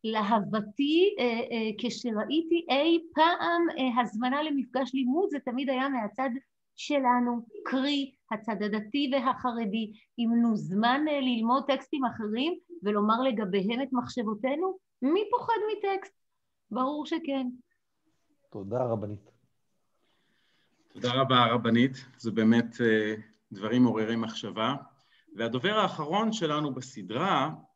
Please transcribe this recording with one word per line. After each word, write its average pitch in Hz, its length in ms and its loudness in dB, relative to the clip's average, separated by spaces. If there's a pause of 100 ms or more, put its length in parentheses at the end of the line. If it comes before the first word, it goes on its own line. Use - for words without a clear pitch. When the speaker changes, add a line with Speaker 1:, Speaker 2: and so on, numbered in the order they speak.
Speaker 1:
להבתי, 220 1160 2
אה, 247 40 2
אה, 226 540 -2
כשראיתי 262 920 0
אי 320 300 4 (160)
פעם, 339 460 4 (160)
אה, 254 240 2
הזמנה 254 420 0
למפגש 269 500 -2
לימוד, 269 360 0
זה 285 100 -4
תמיד 254 300 -4
היה 262 200 0
מהצד 254 400 -2 (580)
שלנו, 247 580 2 (200)
קרי 269 460 -2 (200)
הצד 208 320 -6
הדתי 220 500 -2
והחרדי, 233 800 -2 (260)
אם 226 100 0 (120)
נוזמן, 226 680 2
אה, 285 100 0
ללמוד 247 480 0
טקסטים 269 380 -2
אחרים 233 540 -4 (240)
ולומר 214 380 2
לגביהם 214 600 0
את 277 100 -2
מחשבותינו, 247 880 -2 (240)
מי 320 200 2 (100)
פוחד 480 220 0 (180)
מטקסט? 392 420 -4 (580)
ברור 269 340 -2
שכן. 277 420 -4 (1000)
Speaker 2:
תודה, 107 340 -6
רבנית. 104 480 -6 (1600)
Speaker 3:
תודה 123 260 -4
רבה, 127 320 4
רבנית. 117 600 2 (120)
זה 113 140 -6
באמת, 117 500 2
אה, 110 340 2 (360)
דברים 110 320 2
מעוררי 110 320 2
מחשבה. 113 600 -4 (600)
והדובר 127 440 0
האחרון 196 540 0
שלנו 151 400 -2
בסדרה 131 760 -2 (260)